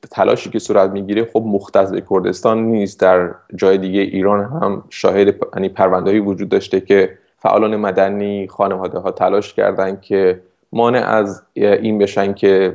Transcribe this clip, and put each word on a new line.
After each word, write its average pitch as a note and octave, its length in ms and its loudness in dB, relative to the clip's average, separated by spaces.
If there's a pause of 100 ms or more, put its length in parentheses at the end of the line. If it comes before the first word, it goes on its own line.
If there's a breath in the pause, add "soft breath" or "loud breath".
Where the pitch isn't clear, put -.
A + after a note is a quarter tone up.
(100)
تلاشی G2+ 400 0
که A2+ 80 -6
صورت G2+ 320 2
می‌گیره G2+ 420 -4
خب A#2 140 0
مختص G2 440 0
به F#2+ 200 -4
کردستان G2 540 0
نیست. G#2+ 360 -2
در F2+ 340 4 (200)
جای F#2+ 240 2
دیگه F#2+ 220 -2
ایران G2 440 0
هم A#2 460 -6
شاهد G2 400 2
پ-، - 260 -8
یعنی F#2+ 120 -4
پرونده‌ای F#2+ 500 0
وجود G2 300 -2
داشته G2 320 0
که G2 380 2 (200 soft breath)
فعالان G#2+ 380 0
مدنی، G2+ 720 -2
خانواده‌ها F#2+ 640 -4
تلاش G2 440 -2
کردن G2 460 -2
که F#2+ 400 0 (320)
مانع A#2 360 2
از G2+ 340 -2 (120)
این G#2 440 0
بشن G2+ 340 0
که F#2+ 420 2